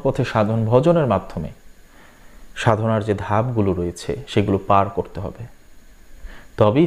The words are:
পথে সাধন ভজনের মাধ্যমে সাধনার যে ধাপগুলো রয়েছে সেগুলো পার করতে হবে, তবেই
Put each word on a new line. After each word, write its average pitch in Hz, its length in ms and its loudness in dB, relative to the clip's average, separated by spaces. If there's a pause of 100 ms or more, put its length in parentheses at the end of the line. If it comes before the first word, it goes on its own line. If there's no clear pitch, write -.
পথে 135 180 0 (100)
সাধন 110 280 0 (100)
ভজনের 151 420 4
মাধ্যমে 90 380 -4 (1120)
সাধনার 110 460 2
যে 104 60 2 (100)
ধাপগুলো 110 460 0 (100)
রয়েছে 87 300 -6 (220)
সেগুলো 101 260 2 (100)
পার 98 180 4 (100)
করতে - 280 -6
হবে, - 180 -12 (1160)
তবেই 117 280 4